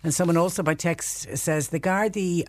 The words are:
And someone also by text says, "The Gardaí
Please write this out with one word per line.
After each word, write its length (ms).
And 100
someone 220
also 260
by 120
text 640
says, 320
"The 100
Gardaí 680